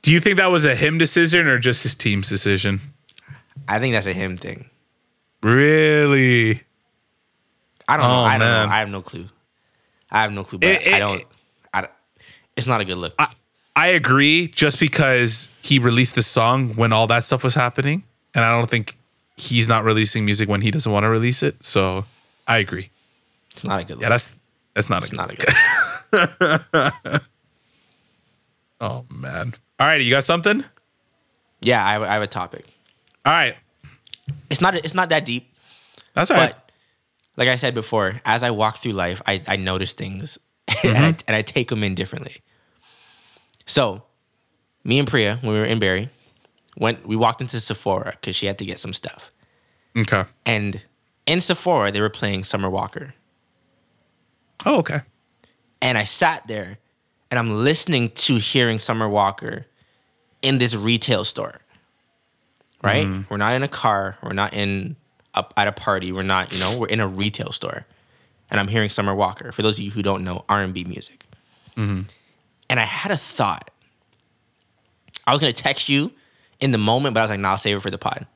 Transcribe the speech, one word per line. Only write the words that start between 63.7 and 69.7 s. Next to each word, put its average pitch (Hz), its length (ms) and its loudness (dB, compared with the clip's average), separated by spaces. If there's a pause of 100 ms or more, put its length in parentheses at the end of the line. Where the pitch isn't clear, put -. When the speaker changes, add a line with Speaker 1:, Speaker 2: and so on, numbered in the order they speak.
Speaker 2:
We're - 120 -10
not 98 200 -4
in 98 420 -4 (380)
a, - 100 -2 (140)
at 101 100 2
a 101 40 0
party. 95 400 -4
We're 95 120 -6
not, 92 300 -2
you 95 60 -6
know, 98 180 -2
we're 117 100 -4
in 110 120 -2
a 104 80 0
retail 98 440 -4
store. - 340 -8 (680)
And 104 80 0
I'm 101 80 -2
hearing 107 220 0
Summer 101 260 0
Walker. 98 360 -4
For - 120 -8
those 107 160 0